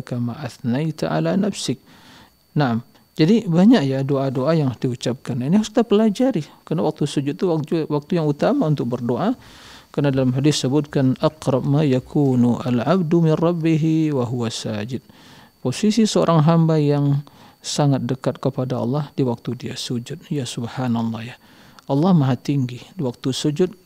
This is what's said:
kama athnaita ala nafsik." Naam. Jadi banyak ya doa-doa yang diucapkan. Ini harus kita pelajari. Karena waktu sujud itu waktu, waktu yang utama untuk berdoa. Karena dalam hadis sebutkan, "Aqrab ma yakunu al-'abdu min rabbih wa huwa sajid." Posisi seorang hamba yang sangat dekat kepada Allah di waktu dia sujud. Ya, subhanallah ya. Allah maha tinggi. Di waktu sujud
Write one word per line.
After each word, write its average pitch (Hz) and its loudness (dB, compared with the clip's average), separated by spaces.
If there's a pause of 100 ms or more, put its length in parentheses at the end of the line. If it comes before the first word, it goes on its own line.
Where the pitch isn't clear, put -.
kama 120 -6
athnaita 151 -4
ala 160 0
nafsik." 190 -4 (720)
Naam. 123 0 (340)
Jadi 180 4
banyak 185 6
ya 135 0
doa-doa 135 0
yang 143 2
diucapkan. 123 -4
Ini 143 2
harus 220 0
kita 240 2
pelajari. 214 0 (160)
Karena 165 -2
waktu 156 -4
sujud 143 -2
itu 185 0
waktu, 160 -2
waktu 147 -2
yang 151 0
utama 180 0
untuk 131 -2
berdoa. 123 -2 (560)
Karena 143 0
dalam 131 2
hadis 139 0
sebutkan, 135 0
"Aqrab 139 -2
ma 143 2
yakunu 127 2
al-'abdu 156 0
min 156 4
rabbih 160 0
wa 123 0
huwa 117 -4
sajid." 113 -8 (560)
Posisi 214 2
seorang 165 4
hamba 160 4
yang 143 2 (400)
sangat 135 0
dekat 131 -4
kepada 127 -4
Allah 135 -4
di 131 0
waktu 117 -6
dia 123 -10
sujud. 123 -8 (160)
Ya, 139 -4
subhanallah 117 -6
ya. - - (560)
Allah 170 4
maha 135 2
tinggi. 127 -4 (160)
Di 170 -8
waktu 127 -4
sujud 151 -2 (100)